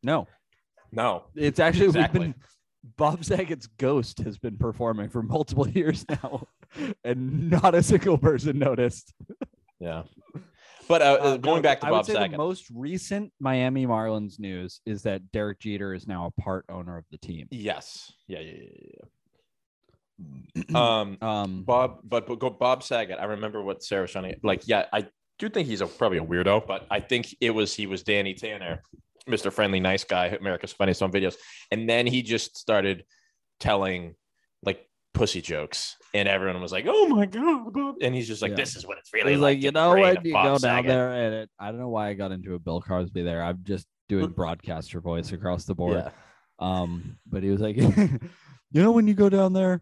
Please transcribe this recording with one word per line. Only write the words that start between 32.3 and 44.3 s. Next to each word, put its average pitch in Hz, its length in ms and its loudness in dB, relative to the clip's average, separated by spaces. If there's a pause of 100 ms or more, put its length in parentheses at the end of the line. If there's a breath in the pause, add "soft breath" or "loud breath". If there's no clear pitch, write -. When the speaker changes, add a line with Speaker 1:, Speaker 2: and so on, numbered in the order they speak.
Speaker 2:
started 98 460 0 (560)
telling, 92 540 -2 (480)
like, 98 260 -6 (280)
pussy 104 260 0
jokes, - 540 -8 (180)
and 101 140 2
everyone 95 340 0
was 87 100 -8
like, 92 160 -4
"Oh 415 200 6
my 208 180 4
God, 233 480 -2
Bob." 277 280 -4
And 127 140 0
he's 120 120 -4
just 107 140 -8
like, 104 100 -2
Speaker 1:
Yeah. 101 60 -4
Speaker 2:
"This - 180 -4
is - 100 -16
what 92 140 -12
it's - 140 -20
Speaker 1:
It 110 40 0
Speaker 2:
really 113 160 4
Speaker 1:
was 143 80 4
Speaker 2:
like 139 140 6
Speaker 1:
like, 135 40 -6
Speaker 2:
to 135 60 -2
Speaker 1:
you 139 60 2
know, 160 200 4
Speaker 2:
brain 196 120 8
Speaker 1:
when 185 140 6
Speaker 2:
of 170 80 -8
Speaker 1:
you 165 80 -2
Speaker 2:
Bob 147 120 6
Speaker 1:
go 139 60 4
down 139 80 4
Speaker 2:
Saget." 123 300 2
Speaker 1:
there, 127 220 2
and 117 240 -2
it, 110 140 -10 (100)
I 101 120 -10
don't 117 80 -10
know 123 100 -8
why 107 200 -2
I 104 40 -4
got 98 180 -6
into 92 240 -8
a 87 40 -8
Bill 85 220 -4
Cosby 90 420 -4
there. 85 200 -4
I'm 90 200 -4
just 92 220 -6 (240)
doing 95 200 2
Speaker 2:
Wh- 85 60 -12